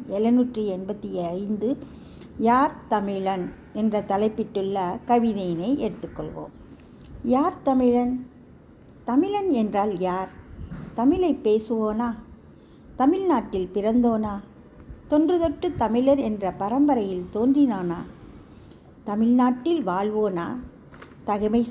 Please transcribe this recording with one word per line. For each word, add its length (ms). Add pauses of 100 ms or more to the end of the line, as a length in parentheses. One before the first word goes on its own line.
எழுநூற்றி 600
எண்பத்தி 600
ஐந்து, 480 (640)
யார் 340 (160)
தமிழன் 640 (200)
என்ற 360
தலைப்பிட்டுள்ள 1000
கவிதையினை 680
எடுத்துக்கொள்வோம். 760 (720)
யார் 380
தமிழன்? 640 (760)
தமிழன் 460
என்றால் 480
யார்? 300 (680)
தமிழை 400
பேசுவோனா? 800 (840)
தமிழ்நாட்டில் 800
பிறந்தோனா? 580 (760)
தொன்று 300
தொட்டு 360
தமிழர் 440
என்ற 340
பரம்பரையில் 800
தோன்றினானா? 680 (1080)
தமிழ்நாட்டில் 840
வாழ்வோனா? 600 (800)
தகைமை 460